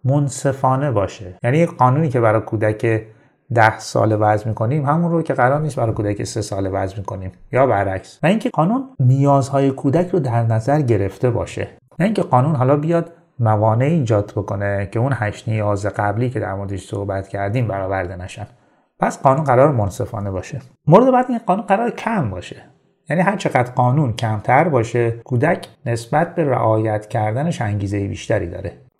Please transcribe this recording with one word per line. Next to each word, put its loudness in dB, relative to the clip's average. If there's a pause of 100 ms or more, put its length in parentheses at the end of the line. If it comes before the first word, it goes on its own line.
منصفانه 0
باشه، -4
یعنی 2
قانونی 2
که 0
برای 4
کودک 0 (520)
ده 4
ساله 0
وضع 2
می‌کنیم -2
همون 0
رو 0
که -4
قرار 2
نیست -4
برای 0
کودک -2
سه -6
ساله -4
وضع -4
می‌کنیم -8 (200)
یا 4
برعکس. -2
و 0
اینکه 2
قانون 0 (160)
نیازهای 4
کودک 0
رو 0
در 0
نظر 2
گرفته 0
باشه، -4 (300)
نه 2
اینکه 2
قانون 2
حالا 4
بیاد -2 (280)
موانع 2
ایجاد 0
بکنه -4
که -4
اون 0
هشت -6
نیاز -2
قبلی -2
که -4
در -4
موردش -8
صحبت -6
کردیم -2
برآورده -4
نشن. -12 (540)
پس -2
قانون 4
قرار 6
منصفانه -4
باشه. -8 (260)
مورد 6
بعد، 2
این -2
قانون 0
قرار 0
کم -4
باشه، -12 (540)
یعنی 0
هر 2
چقدر 0
قانون 2
کمتر 0
باشه، 0
کودک -2 (180)
نسبت -2
به 0
رعایت 0
کردنش -2
انگیزهٔ -2
بیشتری -4
داره. -10 (280)